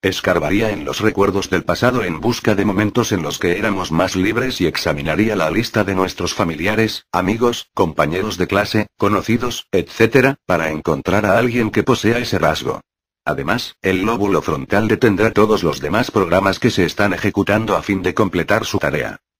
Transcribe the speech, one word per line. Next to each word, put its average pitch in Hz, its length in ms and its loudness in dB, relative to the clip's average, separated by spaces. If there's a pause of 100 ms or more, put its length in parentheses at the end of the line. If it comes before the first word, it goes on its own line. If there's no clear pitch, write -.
Escarbaría 95 680 0
en 80 140 -8
los - 160 -6
recuerdos 98 500 0
del 87 140 0
pasado 120 400 0
en 82 160 -6
busca 117 340 -2
de 98 100 0
momentos 104 460 0
en 95 120 0
los 73 180 -6
que 87 180 0
éramos 98 320 -2
más 87 240 0
libres 110 460 -2
y 85 80 2
examinaría 80 680 0
la 80 160 0
lista 107 320 -2
de 95 140 -2
nuestros 92 360 -2
familiares, 104 760 -2
amigos, 110 640 0
compañeros 87 640 0
de 90 80 0
clase, 104 400 0 (100)
conocidos, 110 760 -2
etcétera, 120 640 2 (100)
para 80 240 0
encontrar 78 560 0
a 98 120 4
alguien 117 340 0
que 107 100 2
posea 117 360 2
ese 120 200 -2
rasgo. 76 440 0 (420)
Además, 76 580 -4
el 95 240 0
lóbulo 98 340 0
frontal 98 480 -2
detendrá 107 440 4
todos 104 300 4
los 73 180 -2
demás 80 300 -2
programas 95 480 2
que 120 120 2
se 90 160 2
están 104 260 0
ejecutando 101 640 0
a - 60 -2
fin 95 180 -2
de 90 140 -2
completar 98 500 0
su - 140 -4
tarea. 71 400 -2 (220)